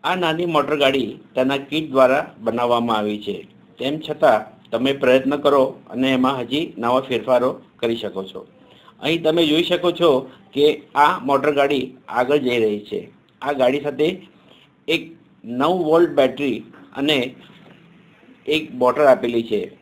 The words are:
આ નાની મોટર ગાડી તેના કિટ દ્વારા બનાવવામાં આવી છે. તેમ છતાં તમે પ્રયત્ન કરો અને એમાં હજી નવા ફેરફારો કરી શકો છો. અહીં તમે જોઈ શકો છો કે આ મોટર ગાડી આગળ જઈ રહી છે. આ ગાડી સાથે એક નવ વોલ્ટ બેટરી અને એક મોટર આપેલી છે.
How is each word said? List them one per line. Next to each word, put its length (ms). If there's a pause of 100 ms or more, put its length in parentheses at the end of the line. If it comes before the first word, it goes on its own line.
આ 120
નાની 300
મોટર 320
ગાડી 420 (160)
તેના 220
કિટ 340
દ્વારા 480
બનાવવામાં 580
આવી 260
છે. 240 (320)
તેમ 200
છતાં 680
તમે 240
પ્રયત્ન 420
કરો 440 (100)
અને 240
એમાં 260
હજી 380
નવા 220
ફેરફારો 600 (140)
કરી 200
શકો 280
છો. 240 (520)
અહીં 240
તમે 220
જોઈ 180
શકો 280
છો 380 (240)
કે 280 (140)
આ 240
મોટર 320
ગાડી 460 (100)
આગળ 300
જઈ 220
રહી 200
છે. 320 (300)
આ 100
ગાડી 300
સાથે 400 (680)
એક 300 (280)
નવ 260
વોલ્ટ 380
બેટરી 540 (320)
અને 400 (1080)
એક 280
મોટર 320
આપેલી 380
છે. 280 (100)